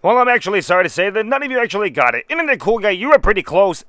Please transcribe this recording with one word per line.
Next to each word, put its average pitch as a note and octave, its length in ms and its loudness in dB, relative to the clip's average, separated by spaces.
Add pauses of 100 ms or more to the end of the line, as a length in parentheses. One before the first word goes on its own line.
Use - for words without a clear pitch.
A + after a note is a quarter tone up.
Well, G#3 180 2
I'm B3 100 2
actually G#3 320 0
sorry F3+ 240 2
to F3 40 0
say F3+ 220 -2
that G#3+ 160 -4
none C4+ 160 -2
of C#4+ 80 -8
you B3+ 100 -2
actually G#3 300 -2
got B2 240 2
it. A#2+ 140 -4
Internet D4+ 320 -2
cool A3 180 0
guy, G#3 120 0
you F#3+ 180 -4
were D4 100 6
pretty F3+ 240 2
close. F3+ 460 0